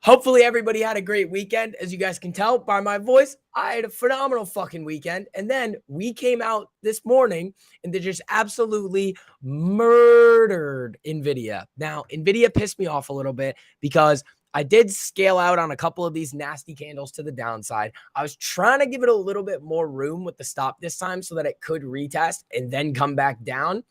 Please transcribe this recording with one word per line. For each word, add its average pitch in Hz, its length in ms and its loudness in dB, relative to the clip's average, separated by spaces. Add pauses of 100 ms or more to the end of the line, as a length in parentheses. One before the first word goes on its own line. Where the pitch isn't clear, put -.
Hopefully 254 380 8
everybody 226 400 2
had 220 160 -2
a 202 40 -4
great 196 280 -2
weekend. 214 460 -6
As 180 160 -10
you 185 80 -10
guys 185 180 -4
can 175 160 -12
tell 220 240 0
by 202 240 0
my 202 160 -2
voice, 254 400 4 (160)
I 269 200 -4
had 233 120 -4
a 214 40 -8
phenomenal 262 560 -2
fucking 170 380 -10
weekend. 165 520 -8
And 196 120 -8
then 240 280 -4 (120)
we 180 240 -8
came 240 300 -2
out 220 280 -4 (120)
this 214 240 -6
morning 214 480 2 (300)
and 175 100 -8
they 190 60 -2
just 180 280 -6
absolutely 202 880 -2 (280)
murdered 202 1600 6
Nvidia. 135 600 -6 (120)
Now, 151 340 -8
Nvidia 202 400 2
pissed - 280 -2
me 190 80 -4
off 147 220 -4
a 143 40 -8
little 135 200 -6
bit 135 240 -6 (220)
because 151 440 4 (320)
I 147 80 -2
did 202 280 6
scale 190 460 0
out 180 220 2
on 165 100 0
a 139 80 -6
couple 165 260 -4
of 165 120 -4
these 156 180 -8
nasty 147 400 -12
candles 143 400 -14
to 156 100 -14
the 151 80 0
downside. 113 600 -4 (240)
I 139 80 -2
was 151 120 -6
trying 233 440 0
to 285 80 2
give 247 160 -6
it 247 60 2
a 240 40 6
little 202 300 -2
bit 190 180 -6
more 160 260 -4
room 147 360 -6
with 170 120 -10
the - 80 -18
stop 135 380 -6
this 170 160 -10
time 185 240 -8
so 180 140 -14
that 156 100 -4
it 139 160 -6
could 160 220 -6
retest 143 600 -6 (120)
and 123 160 -6
then 147 240 -4
come 143 200 -2
back 139 280 -2
down. 147 480 -6